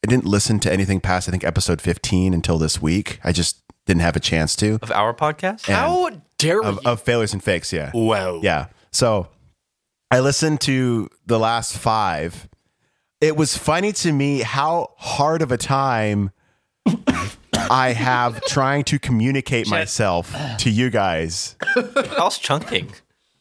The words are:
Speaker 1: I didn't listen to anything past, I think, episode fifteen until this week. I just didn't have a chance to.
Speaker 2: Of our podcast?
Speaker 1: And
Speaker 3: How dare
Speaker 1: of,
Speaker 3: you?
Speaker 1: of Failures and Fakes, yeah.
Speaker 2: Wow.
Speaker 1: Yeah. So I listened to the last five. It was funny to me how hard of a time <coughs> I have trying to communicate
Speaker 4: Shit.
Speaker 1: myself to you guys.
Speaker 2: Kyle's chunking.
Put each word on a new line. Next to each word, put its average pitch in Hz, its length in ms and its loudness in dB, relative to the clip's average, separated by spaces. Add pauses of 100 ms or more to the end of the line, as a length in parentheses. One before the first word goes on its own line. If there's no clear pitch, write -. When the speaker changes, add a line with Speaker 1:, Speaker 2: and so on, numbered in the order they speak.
Speaker 1:
I - 40 0
didn't 127 160 4
listen 101 360 2
to 80 100 0
anything 95 300 0
past, 92 260 0
I 90 40 -4
think, 90 120 -2
episode 85 380 0
fifteen 92 520 0
until 85 240 0
this 80 240 0
week. 87 420 -2
I 87 80 0
just 85 260 0 (300)
didn't 87 160 2
have 85 120 2
a 78 40 0
chance 80 380 0
to. 107 240 2
Speaker 2:
Of 110 100 -8
our 107 220 0
podcast? 170 540 -4
Speaker 1:
And 202 80 2
Speaker 3:
How 339 340 2 (280)
dare 170 240 2
Speaker 1:
of, 208 220 -2
Speaker 3:
you? 127 80 2
Speaker 1:
of 117 100 -4
Failures 117 320 0
and 98 100 -6
Fakes, 90 300 -2
yeah. 73 200 -4
Speaker 2:
Wow. 101 500 0
Speaker 1:
Yeah. 80 240 0 (240)
So 107 360 2 (840)
I 127 80 6
listened 143 420 2
to 127 480 0 (160)
the 113 140 2
last 113 380 0
five. 90 680 -2 (760)
It 151 140 4
was 151 220 0
funny 180 360 0
to - 180 0
me 139 300 0
how 143 560 -2
hard 156 440 0
of 131 100 -2
a 123 60 0
time 110 720 0 (560)
<coughs> 180 60 4 (800)
I 127 240 2
have 123 520 0
trying 139 400 0
to 143 140 0
communicate 123 680 0
Speaker 4:
Shit. 107 60 -2
Speaker 1:
myself 95 640 0 (260)
to 123 100 2
you 120 220 2
guys. 85 640 -2 (600)
Speaker 2:
Kyle's 247 220 0
chunking. - 540 -4 (500)